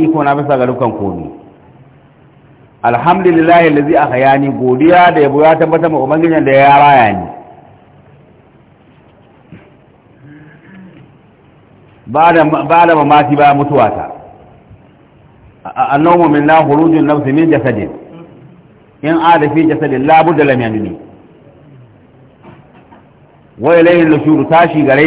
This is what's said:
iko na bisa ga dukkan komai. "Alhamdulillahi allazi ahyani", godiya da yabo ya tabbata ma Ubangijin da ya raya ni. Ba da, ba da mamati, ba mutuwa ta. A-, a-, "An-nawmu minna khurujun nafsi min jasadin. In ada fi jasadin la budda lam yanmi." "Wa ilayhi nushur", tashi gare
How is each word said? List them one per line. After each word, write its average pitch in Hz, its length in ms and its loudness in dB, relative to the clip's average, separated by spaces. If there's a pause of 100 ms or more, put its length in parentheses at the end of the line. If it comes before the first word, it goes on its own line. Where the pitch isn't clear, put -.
iko 160 200 -2
na 139 120 -2
bisa 143 220 -4
ga 127 80 -2
dukkan 123 300 -4
komai. 87 320 -10 (1600)
"Alhamdulillahi 165 840 2
allazi 147 300 0
ahyani", 139 520 0
godiya 139 600 2
da 160 100 -2
yabo 143 220 0
ya 160 120 4
tabbata 160 340 -2
ma 156 100 -4
Ubangijin 156 460 -2
da 139 60 0
ya 139 280 4
raya 131 340 2
ni. 90 140 -10 (4000)
Ba 156 240 0
da, 165 140 2
ba 156 420 0
da 170 80 2
mamati, 143 400 0
ba 143 180 2
mutuwa 139 360 -2
ta. - 220 -10 (1500)
A-, - 100 -18
a-, 127 200 0
"An-nawmu 165 340 2
minna 151 340 2
khurujun 156 420 0
nafsi 139 280 -2
min 160 180 0
jasadin. 120 380 -4 (1120)
In 160 180 -4
ada 160 300 2
fi 156 180 0
jasadin 139 400 -4
la 160 160 4
budda 151 220 0
lam 127 160 0
yanmi." 107 340 -6 (2750)
"Wa 147 160 0
ilayhi 170 300 4
nushur", 147 440 0
tashi 165 340 0
gare 135 240 0